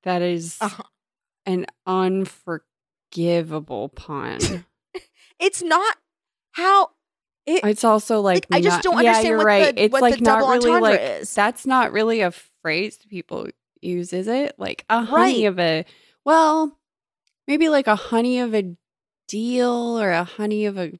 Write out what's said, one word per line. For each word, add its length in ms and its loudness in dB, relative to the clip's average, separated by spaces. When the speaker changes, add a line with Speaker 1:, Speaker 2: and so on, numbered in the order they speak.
Speaker 1:
That 180 -2
is 400 -4
Speaker 2:
Uh-huh. 220 -6
Speaker 1:
an 180 -4
unforgivable 2000 -4
pun. 800 -8
Speaker 2:
<laughs> 40 -20
It's 220 -2
not 340 0
how 380 2
it 200 0
Speaker 1:
It's 180 0
also, 380 2
like, 280 0
Speaker 2:
like, 120 2
I 20 0
just 140 2
Speaker 1:
not, 60 -4
Speaker 2:
don't 80 2
Speaker 1:
yeah, 80 6
Speaker 2:
understand 180 4
Speaker 1:
you're 100 0
Speaker 2:
what 80 2
Speaker 1:
right. 280 4
Speaker 2:
the, 80 0
Speaker 1:
It's, 100 2
Speaker 2:
what 100 2
Speaker 1:
like, 120 6
Speaker 2:
the 80 -6
Speaker 1:
not 180 4
Speaker 2:
double 140 2
Speaker 1:
really, 160 2
Speaker 2:
entendre 220 4
Speaker 1:
like, 80 4
Speaker 2:
is. 120 -12
Speaker 1:
that's 320 0
not 260 2
really 280 0
a 100 0
phrase 360 -4
people 380 -10
use, 300 -6
is 160 -6
it? 300 -2
Like, 300 -10
a 160 0
honey 400 2
Speaker 2:
Right. 40 2
Speaker 1:
of 100 -2
a, 260 0
well, 540 2
maybe, 200 2
like, 200 2
a 80 4
honey 420 -2
of 160 -4
a 220 -4
deal 720 -2
or 120 0
a 120 0
honey 420 -4
of 120 -6
a 220 -8